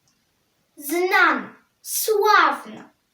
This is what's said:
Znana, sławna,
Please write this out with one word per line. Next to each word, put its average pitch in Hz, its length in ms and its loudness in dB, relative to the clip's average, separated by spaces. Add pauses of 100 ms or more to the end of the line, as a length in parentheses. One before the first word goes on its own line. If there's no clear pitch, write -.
(760)
Znana, 330 800 -2 (260)
sławna, 403 1080 0 (240)